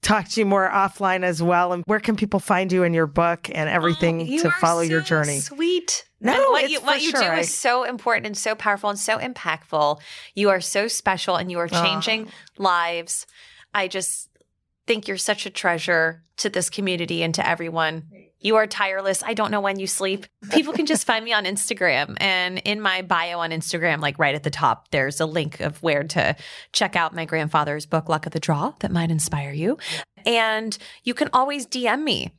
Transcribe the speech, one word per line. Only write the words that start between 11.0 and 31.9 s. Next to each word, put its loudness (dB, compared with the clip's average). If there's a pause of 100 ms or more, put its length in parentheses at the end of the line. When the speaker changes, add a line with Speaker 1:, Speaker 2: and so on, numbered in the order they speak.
Speaker 2:
and -2
you -4
are -2
Speaker 1:
Aw. 2
Speaker 2:
changing 0 (300)
lives. 0 (460)
I 0
just -6 (580)
think 0
you're -4
such -2
a -8
treasure 0 (160)
to -2
this -2
community -2
and -2
to 0
everyone. -2 (360)
You 2
are 4
tireless. -2
I -2
don't -2
know 0
when -2
you -6
sleep. -4 (240)
People 2
can 0
just 0
find 0
me -4
on 2
Instagram. 0
And 0
in -2
my 0
bio 0
on -2
Instagram, 0
like, -2
right 4
at -6
the 0
top, 0
there's 0
a 2
link -4
of -6
where 2
to 0 (360)
check 0
out 0
my -4
grandfather's 0
book, -2
Luck 0
of -8
the -2
Draw, 0
that -4
might 0
inspire -2
you. 0 (480)
And 0 (240)
you -2
can 0
always 2
D -2
M 0